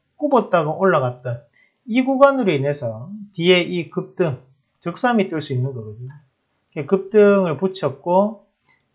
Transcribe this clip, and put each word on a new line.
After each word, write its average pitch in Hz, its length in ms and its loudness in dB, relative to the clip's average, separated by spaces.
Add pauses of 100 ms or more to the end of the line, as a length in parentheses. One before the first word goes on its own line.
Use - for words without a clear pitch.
(180)
굽었다가 190 540 0
올라갔던 143 680 0 (460)
이 254 180 0
구간으로 269 480 4
인해서 139 580 -4 (240)
뒤에 175 280 2
이 170 280 -6
급등, 170 500 -4 (420)
적삼이 190 480 -2
뜰 156 120 -4
수 143 100 -10
있는 123 220 -4
거거든요. 117 380 -14 (600)
이렇게 143 140 -8
급등을 190 720 2
붙였고 185 880 -2 (500)